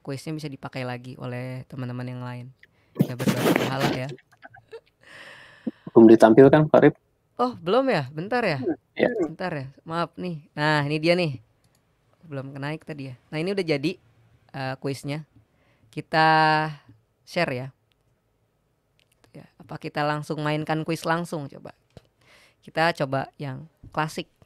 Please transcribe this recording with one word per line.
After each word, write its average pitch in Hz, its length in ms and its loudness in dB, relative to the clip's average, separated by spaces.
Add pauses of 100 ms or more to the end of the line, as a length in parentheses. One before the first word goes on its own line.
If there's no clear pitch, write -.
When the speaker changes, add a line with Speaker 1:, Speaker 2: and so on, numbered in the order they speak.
Speaker 1:
kuisnya 143 320 -8
bisa 147 160 -8
dipakai 131 320 -10
lagi 123 320 -10
oleh 127 560 -10
teman-teman 123 400 -8
yang 123 140 -12
lain. 123 200 -12 (540)
Ya, - 160 -2
berbagi - 400 0
pahala 135 400 -2
ya. 131 140 -8 (1900)
Speaker 2:
Belum 113 160 12
ditampilkan, 135 560 8
Pak 123 160 6
Rip. 151 120 6 (420)
Speaker 1:
Oh, 247 200 -2
belum 220 320 0
ya? 147 240 -2
Bentar 214 320 -4
ya? 147 160 -2 (320)
Speaker 2:
Ya. - 160 0
Speaker 1:
Bentar 175 440 -6
ya. 135 140 -8 (180)
Maaf 160 360 -4
nih. 170 320 -10
Nah, 151 320 0
ini 151 160 -2
dia 175 160 2
nih. 151 240 -2 (880)
Belum 135 240 -12
kenaik 147 320 -10
tadi 139 240 -12
ya. 123 60 -14 (180)
Nah, 156 80 -6
ini 180 160 -4
udah 185 80 -2
jadi, 151 260 -2 (600)
eh, 131 240 -8
kuisnya. 143 480 -8 (640)
Kita 156 800 2 (560)
share 156 280 -2
ya. 127 140 -8 (1700)
Ya, 147 120 -20 (120)
apa - 240 -16
kita 147 240 -4
langsung 151 400 -4
mainkan 156 400 -2
kuis 165 240 -4
langsung 165 400 -4
coba? - 240 -20 (880)
Kita 165 320 -2
coba 135 480 -4
yang 139 240 -10 (240)
klasik. 160 400 -6 (160)